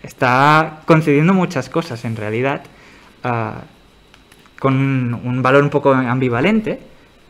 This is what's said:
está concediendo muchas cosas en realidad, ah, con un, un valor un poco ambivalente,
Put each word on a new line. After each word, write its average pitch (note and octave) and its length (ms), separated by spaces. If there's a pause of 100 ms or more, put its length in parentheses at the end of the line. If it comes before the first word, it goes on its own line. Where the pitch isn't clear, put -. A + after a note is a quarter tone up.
está C#3+ 840
concediendo D#3 480
muchas E3+ 360
cosas B2 340
en A2+ 140
realidad, A2+ 460 (600)
ah, A#2 380 (1000)
con C3+ 160
un, C3 380 (100)
un B2 180
valor C3+ 220
un C#3+ 60
poco C#3 240
ambivalente, C3 880 (480)